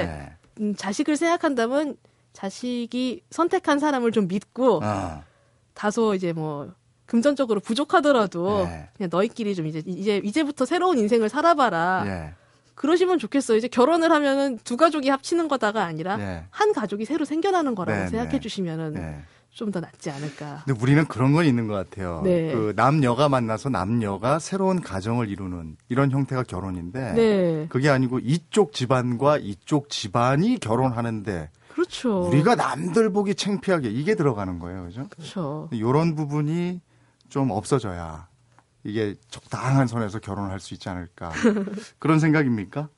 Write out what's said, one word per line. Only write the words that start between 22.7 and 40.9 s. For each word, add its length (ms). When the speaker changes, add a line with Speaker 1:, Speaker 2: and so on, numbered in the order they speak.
Speaker 1:
남녀가 540
만나서 400
남녀가 680
새로운 440
가정을 480
이루는 480
이런 220
형태가 320
결혼인데 720
Speaker 2:
네. 560
Speaker 1:
그게 180
아니고 300
이쪽 560
집안과 640
이쪽 500
집안이 720
결혼하는데 880
Speaker 2:
그렇죠. 560
Speaker 1:
우리가 320
남들 540
보기 240
창피하게 540
이게 260
들어가는 440
거예요. 260
그죠? 240
Speaker 2:
그렇죠. 640
Speaker 1:
요런 440
부분이 640
좀 200
없어져야 800
이게 300
적당한 560
선에서 320
결혼을 320
할 100
수 140
있지 160